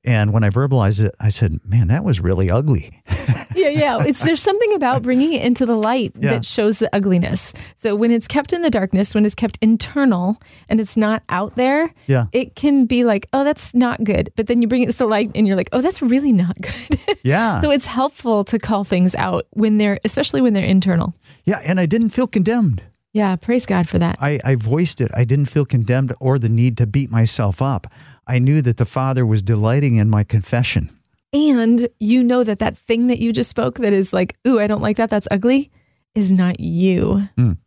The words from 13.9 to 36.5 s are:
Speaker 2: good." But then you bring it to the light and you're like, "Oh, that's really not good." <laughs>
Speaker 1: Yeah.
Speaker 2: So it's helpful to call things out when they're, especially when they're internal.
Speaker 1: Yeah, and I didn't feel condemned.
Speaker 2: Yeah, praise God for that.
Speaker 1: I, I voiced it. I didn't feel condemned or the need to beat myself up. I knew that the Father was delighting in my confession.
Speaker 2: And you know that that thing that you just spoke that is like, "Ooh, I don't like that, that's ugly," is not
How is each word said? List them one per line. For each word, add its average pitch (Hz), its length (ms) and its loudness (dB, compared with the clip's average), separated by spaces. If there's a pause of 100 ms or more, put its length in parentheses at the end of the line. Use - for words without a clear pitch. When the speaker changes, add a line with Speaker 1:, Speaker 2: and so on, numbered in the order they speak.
Speaker 2:
good." 196 320 -2
But 220 100 -2
then 240 160 2
you 226 60 0
bring 247 140 0
it 233 100 -2
to - 40 -4
the 247 100 0
light 214 280 0
and 214 120 2
you're 196 100 0
like, 180 160 -2
"Oh, 254 100 0
that's 359 180 -2
really 269 320 0
not 180 280 0
good." - 440 -6
<laughs> - 180 -4
Speaker 1:
Yeah. 175 380 0
Speaker 2:
So 202 100 0
it's 277 160 0
helpful 226 580 -2
to 226 140 -4
call 202 260 -2
things 180 300 0
out 185 360 -4
when 214 260 0
they're, 208 280 0
especially - 360 -2
when 240 140 2
they're 190 100 -2
internal. 185 500 0 (300)
Speaker 1:
Yeah, 196 180 0
and 180 160 -2
I 180 80 2
didn't 220 240 0
feel 254 180 0
condemned. 196 540 0 (300)
Speaker 2:
Yeah, 202 240 0
praise 240 300 -2
God 180 220 0
for 185 100 -2
that. 170 220 0
Speaker 1:
I, 147 240 -2
I 135 100 2
voiced 131 460 -2
it. 117 140 0
I 123 100 2
didn't 135 220 0
feel 143 200 0
condemned 123 540 0
or 131 180 2
the 113 100 0
need 117 300 2
to 120 80 2
beat 127 240 -2
myself 113 500 0
up. 131 280 -2 (420)
I 123 80 0
knew 143 240 2
that 120 140 0
the 120 100 0
Father 131 400 -2
was 107 160 2
delighting 117 540 2
in 107 120 4
my 104 140 2
confession. 107 680 -2 (420)
Speaker 2:
And 240 560 2 (100)
you 240 240 2
know 247 220 2
that 214 160 -2
that - 160 -2
thing 240 320 0
that 247 100 0
you 233 140 -2
just 226 180 -2
spoke 247 300 -4
that 208 120 0
is 190 200 0
like, 185 240 -2 (100)
"Ooh, 240 140 2
I 208 80 0
don't 214 140 -2
like 214 160 0
that, 226 120 -2
that's 208 220 -2
ugly," 247 380 0 (440)
is 196 160 0
not 180 300 2